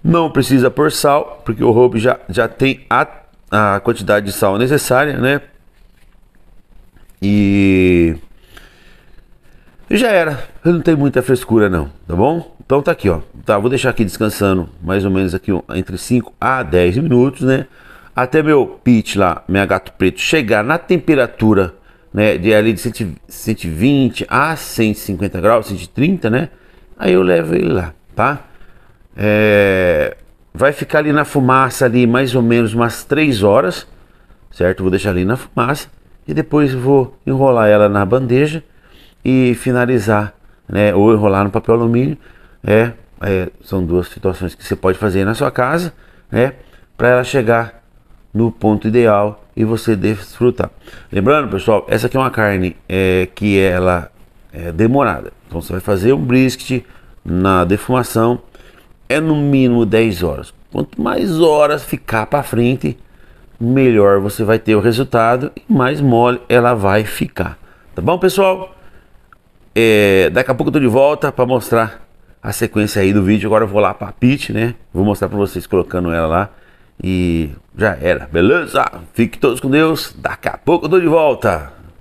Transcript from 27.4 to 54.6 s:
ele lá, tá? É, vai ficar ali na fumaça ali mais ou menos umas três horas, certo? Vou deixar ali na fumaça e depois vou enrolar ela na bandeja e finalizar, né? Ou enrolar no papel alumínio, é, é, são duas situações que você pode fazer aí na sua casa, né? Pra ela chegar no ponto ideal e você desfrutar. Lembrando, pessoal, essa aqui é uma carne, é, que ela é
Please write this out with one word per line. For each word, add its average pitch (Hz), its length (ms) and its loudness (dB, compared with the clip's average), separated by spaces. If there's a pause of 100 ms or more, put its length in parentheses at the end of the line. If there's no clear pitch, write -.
ele 170 160 -2
lá, 87 220 -4 (200)
tá? 135 280 -2 (760)
É, 98 1000 2 (360)
vai 135 200 0
ficar - 260 -2
ali 151 140 0
na 147 100 2
fumaça 131 640 0
ali 123 200 2
mais 123 300 0
ou 127 60 2
menos 117 320 2
umas 117 320 -4
três 139 380 0
horas, 135 440 0 (640)
certo? 92 320 -2
Vou 92 80 0
deixar 98 200 -2
ali 90 120 -2
na 113 140 -2
fumaça 135 500 -6 (400)
e 151 60 -6
depois 147 400 0
vou 131 520 0
enrolar 131 440 2
ela 104 180 4
na 101 180 0
bandeja 131 560 0 (600)
e 123 320 2
finalizar, 120 800 0 (340)
né? 101 260 0
Ou 104 200 4
enrolar 101 320 2
no 101 40 -4
papel 113 260 0
alumínio, 120 420 0 (440)
é, 110 300 2 (300)
é, 95 280 -2 (140)
são 92 220 -4
duas 87 240 -2
situações 90 440 -6
que - 120 -20
você 101 100 -4
pode 95 220 -2
fazer 98 220 -2
aí 98 60 0
na 107 80 -2
sua 135 160 -2
casa, 151 440 -4 (360)
né? 131 260 0 (420)
Pra 120 100 0
ela 127 160 2
chegar 117 560 -2 (540)
no 113 180 0
ponto 107 340 0
ideal 107 520 2 (160)
e 113 120 -2
você 110 280 -2
desfrutar. 107 760 -2 (420)
Lembrando, 123 380 0
pessoal, 98 400 0
essa 117 180 0
aqui 120 80 -4
é 135 60 2
uma 127 100 -2
carne, 98 460 -2 (100)
é, 92 480 0
que 101 240 0
ela 90 500 0 (440)
é 85 180 -10